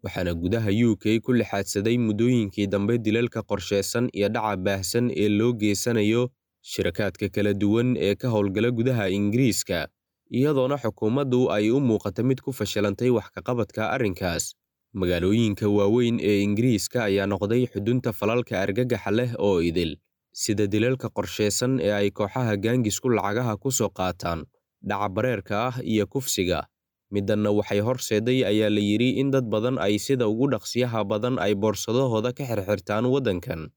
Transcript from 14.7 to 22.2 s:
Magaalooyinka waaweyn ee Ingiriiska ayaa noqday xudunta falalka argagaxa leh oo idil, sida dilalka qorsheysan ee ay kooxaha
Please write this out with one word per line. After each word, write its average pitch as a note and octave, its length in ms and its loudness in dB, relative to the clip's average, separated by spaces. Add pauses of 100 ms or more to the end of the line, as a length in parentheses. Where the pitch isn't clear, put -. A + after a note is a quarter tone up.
Magaalooyinka G2 760 2
waaweyn A2+ 500 2
ee G2+ 220 2
Ingiriiska A2 640 0
ayaa G2 220 2
noqday G#2 440 0
xudunta A#2 420 -2
falalka A2 460 -2
argagaxa G2+ 560 -2
leh A#2+ 240 0
oo F#2+ 240 2
idil, E2 340 -2 (380)
sida G#2+ 320 -2
dilalka A#2 420 0
qorsheysan G#2+ 720 -2
ee G2+ 140 0
ay G2+ 160 2
kooxaha G#2+ 480 -2